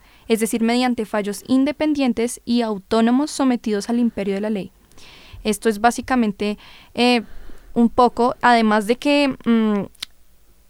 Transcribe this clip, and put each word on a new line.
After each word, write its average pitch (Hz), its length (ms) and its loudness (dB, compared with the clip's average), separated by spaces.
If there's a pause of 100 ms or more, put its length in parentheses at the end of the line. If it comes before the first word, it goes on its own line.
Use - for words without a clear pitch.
(280)
es 226 120 2
decir, 220 220 -2
mediante 240 440 0
fallos 202 420 -4
independientes 269 960 -2
y 240 160 0
autónomos 226 720 0
sometidos 233 580 -2
al 233 80 0
imperio 202 380 -2
de 196 60 -4
la 214 100 -4
ley. 190 200 -6 (720)
Esto 214 240 -2
es 208 140 0
básicamente, 226 760 -2 (340)
eh, 240 300 2 (500)
un 233 160 4
poco, 240 540 2
además 220 420 4
de 233 120 0
que, 285 380 0 (100)
mm, 214 420 0 (840)